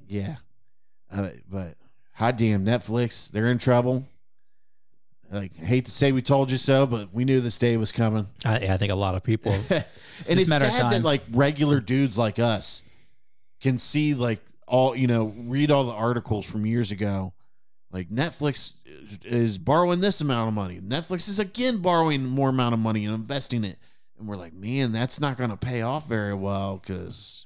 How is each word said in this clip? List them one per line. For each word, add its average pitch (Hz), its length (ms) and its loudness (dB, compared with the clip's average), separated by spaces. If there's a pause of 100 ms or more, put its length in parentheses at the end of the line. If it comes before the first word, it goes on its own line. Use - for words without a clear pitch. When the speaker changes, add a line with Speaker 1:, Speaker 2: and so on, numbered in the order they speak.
Speaker 1:
Yeah. 101 300 -6 (760)
Uh, 98 180 -4 (180)
but 90 280 -8 (380)
hot 117 260 0
damn, 107 260 2
Netflix, 117 640 -2
they're 113 220 2
in 123 80 0
trouble. 127 480 2 (1200)
Like, 98 200 -6 (100)
I 80 40 -10
hate 123 200 2
to - 60 -8
say 139 200 4
we 131 100 2
told 135 300 2
you 131 60 2
so, 135 280 4
but 107 280 -4
we 120 120 0
knew 131 160 4
this 120 160 -2
day 117 200 4
was 110 140 0
coming. 110 360 2 (180)
Speaker 2:
I, 113 100 4
I 95 220 2
think 101 140 0
a 95 40 0
lot 95 200 0
of 92 80 -4
people 110 300 0
Speaker 1:
<laughs> 101 160 -2
And - 0 -
Speaker 3:
Just - 720 -2
Speaker 1:
it's 180 60 2
Speaker 3:
matter 147 180 4
of 123 60 4
Speaker 1:
sad 123 140 2
that, 120 80 2
Speaker 3:
time. 117 100 2
Speaker 1:
like, 147 200 2 (100)
regular 143 480 4
dudes 127 360 0
like 113 220 2
us 113 440 0 (760)
can 131 180 2
see, 151 360 0
like, 120 260 0 (280)
all, 127 280 4
you 131 120 2
know, 113 300 2
read 135 340 0
all 139 120 4
the 120 100 -4
articles 110 520 -2
from 107 200 -4
years 113 260 0
ago. 98 420 -2 (580)
Like, 92 180 -8
Netflix 143 640 -4 (120)
is, 90 400 -18
is 117 320 0
borrowing 170 420 2
this 196 220 0
amount 123 260 0
of 110 60 -2
money. 92 260 -6
Netflix 165 480 -6
is 202 120 -4
again 233 380 -2
borrowing 165 480 2
more 135 240 2
amount 123 240 2
of 113 60 2
money 110 260 0
and 107 80 -4
investing 117 520 -4
it. 95 120 -8 (400)
And 110 120 -14
we're 101 80 -8
like, 82 160 -14
"Man, 117 400 -2
that's 120 260 -4
not 143 180 -2
gonna 120 200 -4
pay 123 240 -4
off 139 260 -4
very 104 260 -2
well," 98 520 -4
'cause - 600 -12